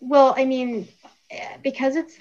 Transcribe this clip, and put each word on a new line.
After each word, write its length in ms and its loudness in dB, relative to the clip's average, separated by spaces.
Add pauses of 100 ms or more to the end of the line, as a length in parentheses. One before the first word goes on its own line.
well, 380 4
I 80 0
mean, 420 -4 (420)
eh, 320 -16
because 340 -2
it's 240 -8